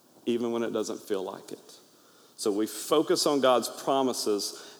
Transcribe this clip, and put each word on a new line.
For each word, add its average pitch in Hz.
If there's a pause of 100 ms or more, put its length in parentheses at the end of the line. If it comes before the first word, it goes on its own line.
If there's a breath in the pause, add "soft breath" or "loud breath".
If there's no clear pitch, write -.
(260)
even 117
when 117
it 110
doesn't 110
feel 95
like 98
it. - (580 loud breath)
So -
we 107
focus 156
on 147
God's 123
promises, 123 (180 loud breath)